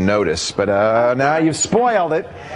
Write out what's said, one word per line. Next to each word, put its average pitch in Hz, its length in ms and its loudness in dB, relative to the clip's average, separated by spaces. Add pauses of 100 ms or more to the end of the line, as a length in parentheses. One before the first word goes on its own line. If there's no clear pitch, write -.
notice. 101 460 0
But, 101 180 0
uh, 110 480 2
now 143 200 2
you've 160 180 0
spoiled 208 580 0
it. 165 160 -4 (260)